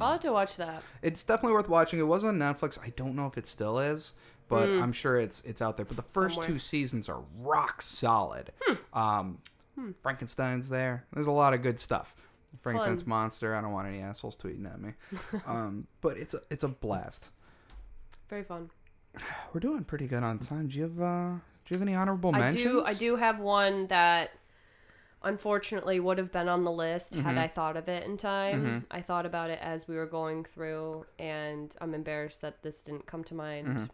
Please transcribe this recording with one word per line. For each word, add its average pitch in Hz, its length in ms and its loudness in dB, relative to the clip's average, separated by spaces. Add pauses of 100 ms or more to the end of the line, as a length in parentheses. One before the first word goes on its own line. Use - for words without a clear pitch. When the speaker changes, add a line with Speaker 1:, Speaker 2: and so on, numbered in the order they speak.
Speaker 1:
I'll 247 120 4
have 339 100 0
to 302 100 0
watch 196 240 2
that. 160 260 -6 (200)
Speaker 2:
It's 165 200 0
definitely 226 300 4
worth 202 160 6
watching. 165 320 6
It 156 60 4
was 185 180 4
on 214 140 2
Netflix. 147 440 0
I 120 140 -8
don't 131 180 -4
know 143 120 -2
if 131 120 -6
it 113 80 -8
still 110 320 -2
is, 151 360 -2 (340)
but 120 200 6
Speaker 1:
Hmm. 190 140 4
Speaker 2:
I'm 123 100 2
sure 127 260 4
it's, 113 260 0
it's 117 180 -6
out 110 140 0
there. - 100 -4
But - 100 -8
the - 60 -6
first 190 320 2
Speaker 1:
Somewhere. 165 160 -2
Speaker 2:
two 151 80 0
seasons 123 500 -2
are 65 140 -6 (160)
rock 143 440 0
solid. 98 680 2 (120)
Speaker 1:
Hmm. - 360 0
Speaker 2:
Um, 104 400 2 (380)
Speaker 1:
Hmm. 247 140 -8 (100)
Speaker 2:
Frankenstein's 127 680 -2
there. 127 440 -2
There's 147 160 0
a - 40 4
lot 143 220 8
of 123 80 0
good 120 160 2
stuff. - 360 -2 (480)
Frankenstein's 202 400 0
Speaker 1:
Fun. 123 80 -6
Speaker 2:
monster. 110 440 0
I 107 60 0
don't 107 100 -4
want 95 160 -4
any 98 140 -8
assholes 101 360 -10
tweeting 95 300 -10
at 92 140 -12
me. 104 140 -10 (240)
Speaker 1:
<laughs> - 280 -8
Speaker 2:
Um, 110 400 -6 (140)
but - 160 0
it's 139 180 -8
a, 147 60 -6 (100)
it's 147 140 -2
a 143 40 0
blast. 104 600 -6 (1000)
Speaker 1:
Very 202 140 -8
fun. 170 280 -10 (840)
Speaker 2:
We're 165 80 -2
doing 247 240 0
pretty 143 240 -6
good 123 160 0
on 113 160 -2
time. 151 260 -4
Do 135 100 -6
you 147 60 -2
have, 165 180 -4
uh, 175 340 0
do - 340 -14
you 180 100 -2
have 185 40 0
any 196 120 2
honorable 185 400 2
Speaker 1:
I - 60 6
Speaker 2:
mentions? 175 240 4
Speaker 1:
do. 247 200 4
I 208 100 2
do 233 220 2
have 226 220 4
one 202 480 4
that, 175 440 6 (920)
unfortunately, 202 800 0
would 185 180 4
have 185 140 -2
been 175 160 0
on 180 160 4
the 175 80 2
list 165 420 -2
had 151 100 0
Speaker 2:
Mm-hmm. 165 140 4
Speaker 1:
I 160 100 2
thought 160 280 -2
of 165 120 -6
it 175 180 -4
in 202 100 -4
time. 196 480 0
Speaker 2:
Mm-hmm. 120 140 0 (120)
Speaker 1:
I 175 120 -6
thought 175 240 -2
about 170 240 -4
it 165 120 -6
as 160 260 -6
we 165 80 -4
were 160 100 -2
going 160 380 -4
through, 160 600 -8 (120)
and 151 640 -6
I'm 160 140 -6
embarrassed 151 480 -6
that 151 200 -10
this 156 200 -10
didn't 147 240 -10
come 165 180 -10
to 170 100 -12
mind 151 340 -8
Speaker 2:
Mm-hmm. 127 260 -2